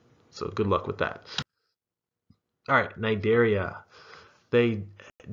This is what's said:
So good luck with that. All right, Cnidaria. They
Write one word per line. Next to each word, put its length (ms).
So 180
good 180
luck 180
with 120
that. 280
All 80
right, 240
Cnidaria. 840
They 340